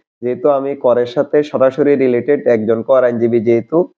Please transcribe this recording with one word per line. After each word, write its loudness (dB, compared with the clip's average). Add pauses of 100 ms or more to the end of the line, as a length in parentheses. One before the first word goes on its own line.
(200)
যেহেতু -4
আমি -2
করের 0
সাথে -2
সরাসরি 0
রিলেটেড 0
একজন 0
কর 2
আইনজীবী 0
যেহেতু 0